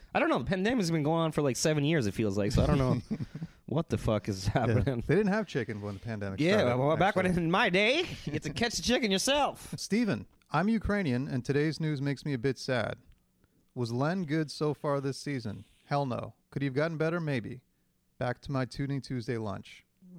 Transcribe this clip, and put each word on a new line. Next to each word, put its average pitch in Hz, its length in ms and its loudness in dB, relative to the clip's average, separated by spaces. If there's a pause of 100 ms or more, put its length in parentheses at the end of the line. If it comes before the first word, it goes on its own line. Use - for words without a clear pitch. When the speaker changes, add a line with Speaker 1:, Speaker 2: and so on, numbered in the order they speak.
(140)
Speaker 1:
I - 60 2
don't 311 80 4
know. 285 120 4
The 123 40 -4
pandemic's 196 460 0
been 160 120 2
going 165 180 2
on 160 120 0
for, - 80 0
like, 143 160 2
seven 156 280 2
years, 147 220 4
it 98 60 0
feels 104 240 0
like. 104 160 2
So - 100 6
I - 40 4
don't 147 120 4
know 127 220 2 (100)
Speaker 2:
<laughs> - 560 -10
Speaker 1:
what 160 220 -2
the - 80 0
fuck 107 320 0
is 95 180 -4
Speaker 2:
Yeah. 107 60 0 (140)
Speaker 1:
happening. 117 400 2
Speaker 2:
They 143 100 2
didn't 202 160 2
have 214 140 0
chicken 110 340 -4
when 101 140 -6
the 98 60 -12
pandemic 101 400 -4
Speaker 1:
Yeah, 185 180 4
Speaker 2:
started, 123 180 2
Speaker 1:
well, 143 220 2
back 185 180 2
when 185 80 2
Speaker 2:
actually. 175 200 2
Speaker 1:
in 160 60 2
my 202 200 2
day, 226 340 4 (220)
you 147 80 -6
had 151 80 -4
to - 80 -6
catch 226 240 -2
the 175 80 -6
chicken 233 280 2
yourself. 233 600 0
Speaker 2:
<laughs> 156 60 -8
Steven, 196 480 0 (240)
I'm 175 200 2
Ukrainian, 185 580 0
and 131 160 -2
today's 147 340 2
news 151 220 -2
makes 139 240 -2
me 147 80 -2
a 131 60 0
bit 127 200 0
sad. - 380 -2 (800)
Was 117 180 -4
Len 160 320 0
good 151 260 -2
so 151 220 -2
far 143 300 -2
this 135 160 -4
season? 110 480 -6 (180)
Hell 143 220 0
no. 113 260 -6 (180)
Could 139 120 -4
he 143 40 0
have 131 80 -2
gotten 156 220 0
better? 165 240 0
Maybe. 127 400 -4 (580)
Back 123 240 -4
to - 100 -10
my 131 120 0
Tuning 139 380 -4
Tuesday 123 340 -4
lunch. 104 480 -8 (340)